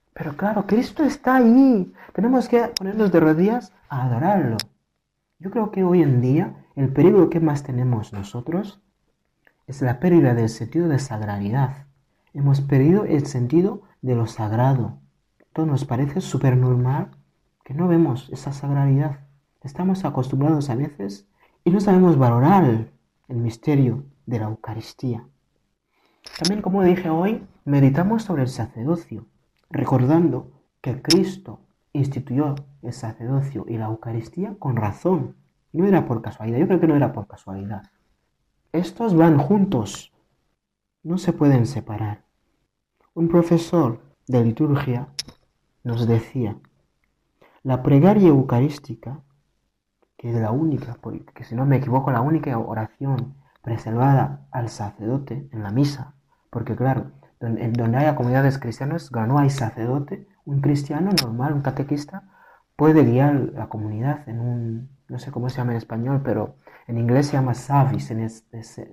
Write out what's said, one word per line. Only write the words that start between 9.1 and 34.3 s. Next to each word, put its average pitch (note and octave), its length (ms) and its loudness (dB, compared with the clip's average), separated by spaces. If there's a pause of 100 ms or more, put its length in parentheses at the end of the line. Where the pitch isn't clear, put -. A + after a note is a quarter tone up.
es C3+ 160 -8
la B2 160 -2
pérdida E3 360 4
del A2+ 160 0
sentido D#3+ 360 -4
de D3 140 0
sagralidad. G#2+ 880 -4 (460)
Hemos C#3 280 2
perdido D#3+ 460 4
el C#3+ 200 0
sentido D#3+ 560 0 (200)
de B2+ 120 0
lo A#2 140 0
sagrado. A2+ 720 -2 (520)
Todo D#3+ 120 -2
nos C#3+ 220 -2
parece C#3 340 -2
súper C3 340 0
normal, B2+ 580 0 (520)
que - 80 -14
no F3 160 -2
vemos E3 420 2
esa - 220 -10
sagralidad. C#3 680 0 (420)
Estamos F#3 420 -4
acostumbrados C#3 640 0
a A#2+ 60 -4
veces - 520 -8 (380)
y F3 60 2
no G3 100 2
sabemos F#3 380 6
valorar B2+ 720 4 (380)
el B2+ 100 -8
misterio A#2+ 640 0 (220)
de B2 120 -6
la G#2+ 100 -4
Eucaristía. A2 800 -10 (1120)
También, G#3 220 -4
como F#3+ 220 0
dije F3+ 260 2
hoy, F3+ 340 -2 (220)
meditamos C#3+ 600 2
sobre D#3 180 -2
el B2 60 -2
sacerdocio, A#2+ 760 -6 (460)
recordando C3+ 840 0 (300)
que B2 180 -6
Cristo F3 600 0 (340)
instituyó C#3 600 -2 (280)
el A2+ 100 -10
sacerdocio A#2 760 -6
y A2+ 120 -6
la A2 80 -4
Eucaristía A#2 720 -8